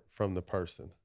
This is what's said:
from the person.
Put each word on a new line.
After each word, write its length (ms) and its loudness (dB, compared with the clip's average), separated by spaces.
from 220 2
the 60 0
person. 500 -4